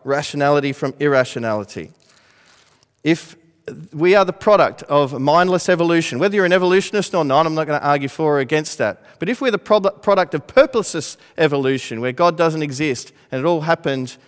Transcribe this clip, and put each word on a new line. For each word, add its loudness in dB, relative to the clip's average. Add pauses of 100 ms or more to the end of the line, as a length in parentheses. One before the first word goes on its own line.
rationality 0
from -6
irrationality. -2 (1120)
If -2 (560)
we 2
are 6
the -2
product 2
of 0
mindless 2
evolution, 0
whether 0
you're 2
an 2
evolutionist 0
or 0
not, 4
I'm -2
not -2
gonna -2
argue 0
for 0
or 0
against -4
that. -4 (160)
But -6
if -4
we're 0
the -2
prob-, 0
product 0
of -8
purposeless 0 (200)
evolution, 0
where -2
God 0
doesn't 0
exist -4 (180)
and -6
it -4
all 0
happened -4 (120)